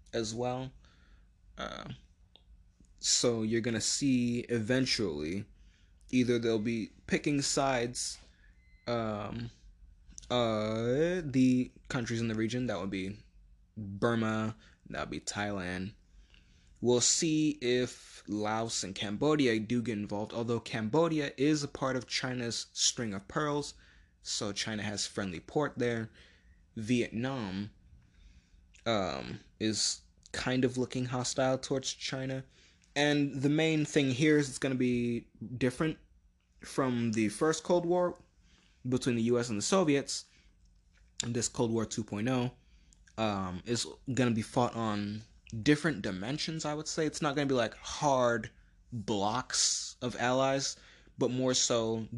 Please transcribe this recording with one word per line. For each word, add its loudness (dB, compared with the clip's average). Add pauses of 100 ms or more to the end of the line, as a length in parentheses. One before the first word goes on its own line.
(140)
as -2
well. -4 (840)
Uh, -10 (1080)
so 2
you're 2
gonna 0
see 2 (100)
eventually 0 (640)
either 4
they'll 2
be -2 (140)
picking 0
sides, 0 (720)
um, -4 (800)
uh, 0
the 4 (180)
countries -2
in 0
the 0
region, 0
that -2
would -4
be -4 (580)
Burma, 0 (340)
that -6
would -6
be -6
Thailand. -4 (880)
We'll 4
see 2
if -2
Laos -2
and -8
Cambodia 2
do 0
get -2
involved, -4
although -2
Cambodia 0
is 2
a -4
part -2
of -4
China's -4
string 0
of -8
pearls, -2 (480)
so -4
China -4
has -4
friendly -6
port -4
there. -2 (640)
Vietnam, -2 (1120)
um, -2 (200)
is 0 (300)
kind 0
of 0
looking -2
hostile 0
towards -4
China. -6 (520)
And 2
the 4
main 4
thing 4
here 6
is 2
it's -10
gonna -2
be 0 (300)
different 0 (640)
from 0
the 2
first 0
Cold 2
War 2 (720)
between 2
the 2
U 4
S -2
and -2
the -2
Soviets. 2 (960)
And -6
this -2
Cold 0
War 0
two -4
point -4
oh, 0 (640)
um, -2
is -2 (280)
gonna 2
be 0
fought 0
on -4 (400)
different 2
dimensions, -4
I -2
would -8
say. -2
It's -4
not 0
gonna 2
be, 2
like, 2
hard 2 (420)
blocks 0
of -4
allies, 2 (420)
but 2
more 2
so 2 (120)